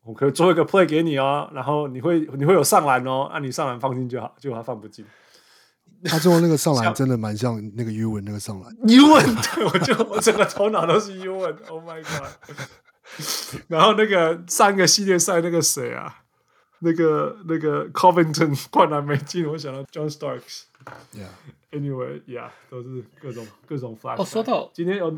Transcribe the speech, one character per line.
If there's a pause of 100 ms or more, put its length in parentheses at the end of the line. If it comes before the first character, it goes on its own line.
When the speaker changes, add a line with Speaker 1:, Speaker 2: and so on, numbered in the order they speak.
Speaker 1:
我
可
以
做
一
个
play
给
你
哦，
然
后
你
会， (180)
你
会
有
上
篮
哦，
那
你
上
篮
放
进
就
好，
结
果
他
放
不
进。 (960)
Speaker 2:
他
最
后
那
个
上
篮
真
的
蛮
像 (220)
那
个
Ewing
那
个
上
篮。
Speaker 1:
Ewing，
对，
我
就，
我
整
个
头
脑
都
是
Ewing，Oh
my
God！ (1120)
然
后
那
个
上
一
个
系
列
赛
那
个
谁
啊， (560)
那
个，
那
个
Covington
灌
篮
没
进，
我
想
到
John
Starks。 (480)
Speaker 2:
Yeah. (420)
Speaker 1:
Anyway,
yeah， (220)
都
是 (160)
各
种， (200)
各
种
flashback。
Speaker 3:
哦，
说
到
Speaker 1:
今
天
有